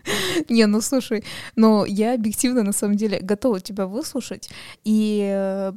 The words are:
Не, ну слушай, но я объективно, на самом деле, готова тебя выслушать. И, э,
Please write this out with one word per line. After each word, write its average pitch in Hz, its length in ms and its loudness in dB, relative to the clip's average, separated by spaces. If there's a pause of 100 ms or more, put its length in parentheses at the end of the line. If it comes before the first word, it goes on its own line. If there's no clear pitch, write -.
(500)
Не, 226 160 6
ну 208 160 2
слушай, 247 420 -2 (320)
но 220 300 6
я 214 300 0
объективно, 226 480 0
на 202 100 0
самом 208 240 0
деле, 202 240 0
готова 208 400 0
тебя 196 260 -6
выслушать. 220 640 -8 (340)
И, 214 400 2
э, 196 540 -2